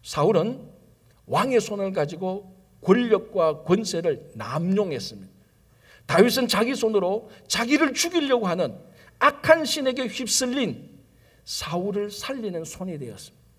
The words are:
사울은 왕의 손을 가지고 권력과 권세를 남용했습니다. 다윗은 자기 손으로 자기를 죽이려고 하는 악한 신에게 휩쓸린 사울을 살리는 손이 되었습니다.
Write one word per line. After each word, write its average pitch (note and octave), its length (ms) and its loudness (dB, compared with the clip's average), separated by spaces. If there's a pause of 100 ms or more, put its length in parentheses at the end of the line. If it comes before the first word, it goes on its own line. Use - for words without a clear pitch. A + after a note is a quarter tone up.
사울은 G3 580 0 (640)
왕의 A#3+ 340 2
손을 G3+ 320 -4
가지고 F#3 680 -4 (240)
권력과 F#3+ 800 2
권세를 E3+ 720 0
남용했습니다. D3 960 -4 (760)
다윗은 A#3+ 420 4
자기 A#3 260 0
손으로 A3 560 0 (180)
자기를 C4+ 460 0
죽이려고 C#4 540 0
하는 E3 300 -2 (420)
악한 D4+ 460 6
신에게 C4 420 -2
휩쓸린 B3 800 -2 (560)
사울을 G3 680 -4
살리는 G3+ 540 -8
손이 E3+ 360 -10
되었습니다. - 460 -16 (140)